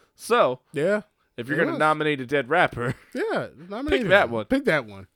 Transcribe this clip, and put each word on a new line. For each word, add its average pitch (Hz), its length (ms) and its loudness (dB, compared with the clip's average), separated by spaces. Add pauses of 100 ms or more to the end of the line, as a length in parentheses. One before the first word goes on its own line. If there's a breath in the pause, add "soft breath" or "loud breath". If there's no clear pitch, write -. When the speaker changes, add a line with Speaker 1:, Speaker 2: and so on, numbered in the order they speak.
(140)
Speaker 1:
So, 175 460 2 (140)
Speaker 2:
Yeah. 190 280 0 (360)
Speaker 1:
if 120 100 -8
you're 151 100 -2
Speaker 2:
It 165 40 2
Speaker 1:
gonna 156 100 0
Speaker 2:
was. 143 80 -4
Speaker 1:
nominate 151 400 2
a 127 60 -8
dead 127 240 -2
rapper, 131 460 0 (100)
<laughs> - 80 -18
Speaker 2:
Yeah, 277 340 -4 (220)
nominate 262 320 -2
Speaker 1:
pick 196 80 -2
that 185 160 6
Speaker 2:
him. 120 60 -4
Speaker 1:
one. 110 140 -4
Speaker 2:
Pick 269 200 -2
that 151 200 0
one. 98 300 -18